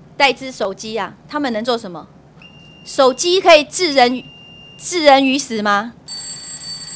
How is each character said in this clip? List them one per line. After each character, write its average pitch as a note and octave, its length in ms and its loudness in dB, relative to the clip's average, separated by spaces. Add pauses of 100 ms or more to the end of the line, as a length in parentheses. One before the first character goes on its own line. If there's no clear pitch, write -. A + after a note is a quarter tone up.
(200)
带 C#4 100 4
只 C4 220 -8
手 G3+ 220 -6
机 A3 240 -10
啊， G3 160 -8 (120)
他 D4 140 -6
们 C#4 100 -2
能 A3 140 -4
做 A#3 140 0
什 G#3+ 120 -12
么？ E3 160 -16 (760)
手 C4 300 2
机 F4 260 0
可 F4 160 8
以 D4 80 4
置 F4+ 300 -2
人 B3 200 4
于， B3 80 -8 (560)
置 F4 240 -4
人 C#4 220 6
于 C4+ 140 0
死 A3 240 -4
吗？ G#3 320 -2 (1000)